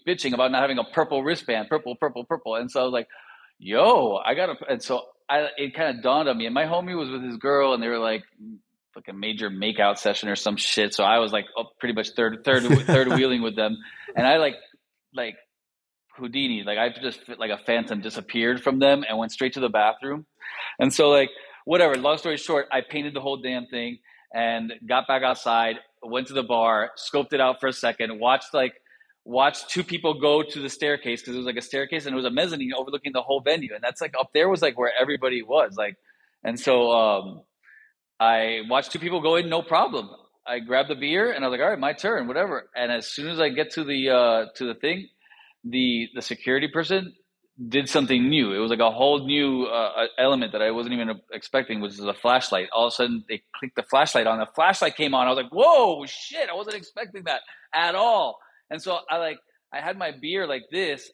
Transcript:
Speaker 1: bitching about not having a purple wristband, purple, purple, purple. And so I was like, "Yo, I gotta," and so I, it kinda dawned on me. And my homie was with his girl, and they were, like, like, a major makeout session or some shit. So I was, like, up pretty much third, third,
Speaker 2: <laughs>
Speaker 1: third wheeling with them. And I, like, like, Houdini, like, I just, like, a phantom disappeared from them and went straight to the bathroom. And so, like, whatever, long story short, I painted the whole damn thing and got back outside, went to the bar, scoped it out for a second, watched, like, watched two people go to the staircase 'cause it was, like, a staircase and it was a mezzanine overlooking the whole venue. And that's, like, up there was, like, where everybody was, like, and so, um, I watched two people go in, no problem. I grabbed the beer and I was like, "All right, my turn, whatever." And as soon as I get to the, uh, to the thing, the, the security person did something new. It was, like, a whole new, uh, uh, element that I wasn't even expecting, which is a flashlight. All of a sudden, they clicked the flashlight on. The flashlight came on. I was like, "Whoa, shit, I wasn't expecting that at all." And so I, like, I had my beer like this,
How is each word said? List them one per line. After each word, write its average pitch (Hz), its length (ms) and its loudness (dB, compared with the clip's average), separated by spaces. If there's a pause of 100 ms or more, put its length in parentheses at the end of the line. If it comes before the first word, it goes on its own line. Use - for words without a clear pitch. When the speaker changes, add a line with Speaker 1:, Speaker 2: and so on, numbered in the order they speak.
Speaker 1:
bitching 170 240 -2
about 127 180 2
not 131 120 2
having 135 160 0
a 117 60 -2
purple 151 380 0
wristband, 123 460 -2
purple, 151 280 -2
purple, 123 280 -4
purple. 113 320 -4
And 123 140 -4
so 135 100 -2
I 127 40 2
was 127 100 -2
like, 117 140 -2 (500)
"Yo, 127 680 4
I 120 100 2
gotta," 170 200 -2 (160)
and 120 120 -2
so 123 200 -4 (260)
I, 147 200 2 (100)
it 139 160 -6
kinda 143 260 -2
dawned 139 300 2
on 120 80 0
me. 113 80 -4
And 117 80 -6
my 147 100 2
homie 175 340 -2
was 143 120 -6
with 131 120 -8
his 123 140 -8
girl, 139 380 2
and 120 80 -2
they 113 60 -2
were, 120 100 -2
like, 110 260 -2 (720)
like, - 120 -18
a 92 40 -14
major 104 380 -6
makeout 101 480 0
session 104 320 -2
or 101 60 -2
some 104 200 -4
shit. 104 380 0
So 101 100 2
I 110 140 4
was, 113 120 0
like, 104 160 2 (120)
up 117 200 -8
pretty 120 160 -4
much 107 220 -4
third, 113 260 0
third, 131 200 4
Speaker 2:
<laughs> 135 240 6
Speaker 1:
third 131 220 4
wheeling 127 340 2
with 113 120 -2
them. 107 220 0 (400)
And 120 100 2
I, 147 120 6
like, 147 180 2 (580)
like, 120 220 -8 (800)
Houdini, 123 480 -4
like, 104 140 -2
I 120 100 2
just, 117 320 -8 (180)
like, 110 120 -4
a 101 80 -2
phantom 117 420 -2
disappeared 117 640 -2
from 131 160 0
them 139 280 4
and 110 120 -2
went 113 140 -4
straight 131 220 -2
to 135 60 -8
the 123 80 0
bathroom. 110 560 0 (540)
And 131 140 2
so, 151 160 6
like, 139 220 6 (340)
whatever, 160 320 4
long 143 220 2
story 156 180 -4
short, 143 340 -2
I 135 120 2
painted 147 320 -8
the 139 60 -6
whole 139 200 -6
damn 123 260 -6
thing 120 320 -8 (360)
and 113 380 -2 (140)
got 127 200 2
back 131 160 0
outside, 117 540 0 (260)
went 123 260 -4
to 139 60 -16
the 135 80 -2
bar, 113 560 2
scoped - 340 -2
it 139 80 0
out 127 200 2
for 135 80 -2
a 131 40 -2
second, 113 480 -4
watched, 127 320 2
like, 131 220 0 (500)
watched 135 460 0
two 180 140 -2
people 165 360 -2
go 147 220 4
to 147 180 -8
the 139 80 -8
staircase 139 540 -4
'cause 123 120 -10
it 127 40 -6
was, 127 80 -6
like, 123 100 -6
a 120 60 -6
staircase 139 420 -6
and 139 80 -6
it 131 40 -4
was 127 100 -4
a 123 40 0
mezzanine 143 440 -2
overlooking 139 380 -6
the 127 100 0
whole 139 180 0
venue. 135 340 0
And 107 80 -12
that's, 123 200 -6
like, 156 160 -8
up - 160 -2
there 160 140 6
was, 190 120 2
like, 135 180 2
where 123 200 0
everybody 127 440 0
was, 110 340 2
like, 101 200 -4 (480)
and 117 160 -4
so, 120 320 4
um, 104 500 2 (800)
I 113 480 4
watched 131 240 0
two 170 60 -6
people 170 220 -4
go 160 160 2
in, 170 120 0
no 165 140 -2
problem. 165 480 0 (360)
I 123 120 -4
grabbed 127 320 0
the 143 60 -2
beer 170 360 0
and 139 120 -4
I 131 40 0
was 127 80 -2
like, 131 80 0
"All 147 60 4
right, 139 80 -2
my 139 140 -2
turn, 185 340 -2
whatever." 147 480 -4
And 120 160 -2
as 117 160 -4
soon 143 220 -8
as 165 120 -4
I 151 80 4
get 147 240 -2
to 160 120 -6
the, 135 260 0
uh, 117 360 4 (100)
to 131 100 -6
the 117 80 -6
thing, 175 340 -4 (560)
the, 120 500 0
the 120 80 -8
security 131 440 -2
person 165 480 -2 (540)
did 135 200 0
something 127 400 2
new. 135 240 2
It 95 60 -2
was, 113 120 0
like, 117 100 0
a 113 100 6
whole 135 340 2
new, 135 420 0
uh, 113 300 0
uh, 117 100 0 (120)
element 127 340 2
that 107 100 -2
I 110 100 2
wasn't 120 220 -4
even 110 260 -4 (120)
expecting, 113 480 -4
which 101 120 -6
is 101 80 -16
a 101 140 -4
flashlight. 120 580 0
All 117 140 2
of 117 60 -4
a - 40 -8
sudden, 120 320 -2
they 110 140 -8 (120)
clicked - 220 -10
the 120 80 -4
flashlight 135 420 2
on. 113 140 2
The 107 60 -2
flashlight 170 500 2
came 147 180 0
on. 127 120 2
I 127 40 2
was 131 60 2
like, 127 160 -4
"Whoa, 220 540 6
shit, 277 420 -8
I 170 60 -8
wasn't 208 220 -8
expecting 202 480 -14
that 143 180 -4 (300)
at 170 220 0
all." 196 460 2 (300)
And 156 120 -10
so 180 160 -2 (100)
I, 156 100 -2
like, 160 200 -4 (340)
I 139 80 -8
had 175 160 -6
my 180 160 -4
beer 165 340 -4
like 131 260 -4
this, 160 420 -4